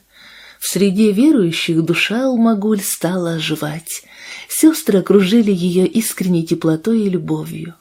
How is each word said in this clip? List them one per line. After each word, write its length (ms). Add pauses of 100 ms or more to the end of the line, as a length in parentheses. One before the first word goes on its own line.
(600)
В 80
среде 440
верующих 720
душа 420
Алмагуль 560
стала 520
оживать. 680 (440)
Сёстры 520
окружили 520
её 340
искренней 600
теплотой 560
и 80
любовью. 720